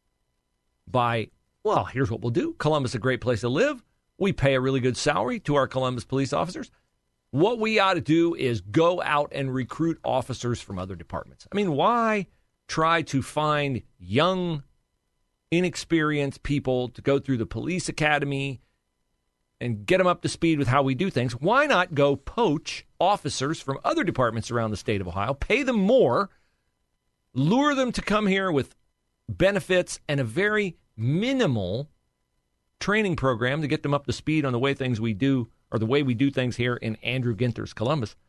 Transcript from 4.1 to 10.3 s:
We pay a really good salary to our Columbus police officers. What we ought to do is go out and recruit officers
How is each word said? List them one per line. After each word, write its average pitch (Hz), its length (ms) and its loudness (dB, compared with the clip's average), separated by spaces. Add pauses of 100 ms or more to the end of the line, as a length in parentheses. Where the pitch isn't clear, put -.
We 185 160 0
pay 139 220 2
a 127 40 4
really 135 200 2
good 123 180 0
salary 202 440 0
to 143 140 0
our 131 120 2
Columbus 127 360 -2
police 135 300 -2
officers. 175 380 -4 (600)
What 202 260 2
we 220 220 2
ought 190 160 4
to 160 60 -2
do 170 340 4
is 120 260 -2
go 165 400 2
out 147 300 0
and 135 220 -4
recruit 156 500 -2
officers 120 580 -2